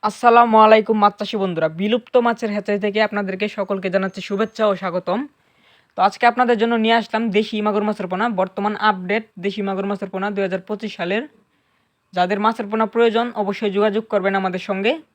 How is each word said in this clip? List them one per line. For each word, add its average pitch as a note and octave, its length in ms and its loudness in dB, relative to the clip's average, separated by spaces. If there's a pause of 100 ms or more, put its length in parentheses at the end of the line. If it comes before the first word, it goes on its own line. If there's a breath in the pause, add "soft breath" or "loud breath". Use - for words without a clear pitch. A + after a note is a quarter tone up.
আসসালামু A#3 560 6
আলাইকুম A3 380 6
মাছ G3+ 160 4
চাষি G#3 220 -6
বন্ধুরা, E3 260 -2 (120)
বিলুপ্ত A3+ 360 -2 (100)
মাছের A3+ 300 -2
হ্যাচারি G3+ 300 -2
থেকে G3+ 220 -2
আপনাদেরকে G3 380 -4 (120)
সকলকে F#3+ 380 -4
জানাচ্ছি F#3+ 320 -2
শুভেচ্ছা A3 440 -2
ও - 100 2
স্বাগতম। F#3 380 -4 (760 soft breath)
তো - 120 -10
আজকে - 240 -2
আপনাদের A#3+ 300 2
জন্য A#3 120 0 (100)
নিয়ে A3+ 180 4
আসলাম A3 220 -4 (140)
দেশি A3 180 -2 (100)
মাগুর G#3 220 0
মাছের G3+ 240 -4
পোনা, G3 140 -2 (140)
বর্তমান G3+ 340 -2 (160)
আপডেট G3 360 -2 (200)
দেশি G3+ 220 -4
মাগুর G3 220 -4
মাছের G3 240 -6
পোনা F#3+ 220 -4
দুই G3 100 -2
হাজার F#3 220 -4
পঁচিশ G#3+ 300 -8
সালের। G3 260 -2 (880)
যাদের F#3 320 0
মাছের G#3+ 260 -2
পোনা A3 220 0
প্রয়োজন A#3 320 2 (160)
অবশ্যই G3+ 360 -4
যোগাযোগ G#3 340 0
করবেন G3 300 0
আমাদের F#3 260 -4
সঙ্গে। G3 240 -2 (240)